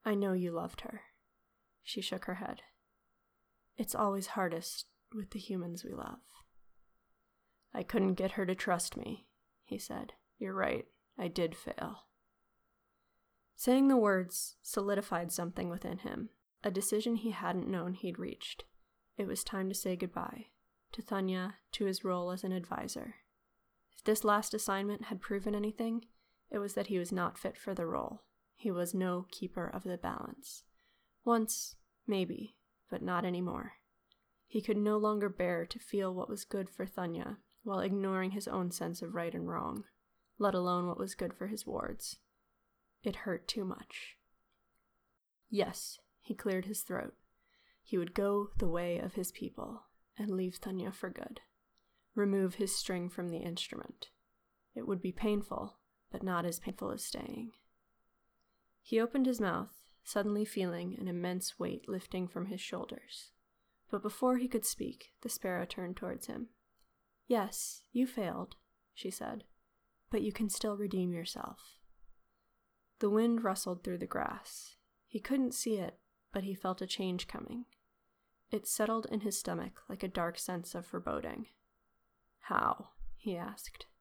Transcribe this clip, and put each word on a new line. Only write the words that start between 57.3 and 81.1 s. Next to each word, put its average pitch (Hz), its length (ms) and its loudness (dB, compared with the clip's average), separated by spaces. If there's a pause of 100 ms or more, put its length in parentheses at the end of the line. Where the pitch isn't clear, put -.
He 220 180 4
opened 240 260 4
his 247 160 2
mouth, 185 460 0 (160)
suddenly 208 420 2
feeling 180 540 -2
an 185 80 -2
immense 180 500 -2
weight - 300 -4
lifting 185 400 -2
from 180 200 -4
his 185 120 -4
shoulders. - 720 -8 (580)
But 202 120 0
before 254 360 4
he 247 100 2
could 233 180 2
speak, - 560 -4
the 233 80 -4
sparrow 180 360 -2
turned 180 320 -6
towards - 300 -6
him. - 220 -6 (800)
"Yes, - 640 2
you 247 140 6
failed," 190 520 -4 (360)
she - 160 -6
said, - 360 -6 (640)
"but 214 120 4
you 208 100 2
can 214 180 0
still 208 280 0
redeem 185 360 2
yourself." - 640 -8 (1200)
The 208 100 4
wind 233 340 6
rustled 190 400 0
through 180 140 -2
the 185 80 -4
grass. - 720 -6 (300)
He 214 120 -4
couldn't 254 340 2
see 220 240 0
it, - 220 -4 (320)
but 190 120 0
he 196 100 -2
felt 185 280 -2
a 185 60 -4
change 185 400 -2
coming. - 380 -6 (840)
It 208 160 -2
settled 220 380 2
in 208 160 0
his 202 180 0
stomach 180 480 -4
like 190 160 -6
a 190 60 -2
dark 175 280 0
sense 175 380 -4
of 175 100 -6
foreboding. 175 640 -4 (920)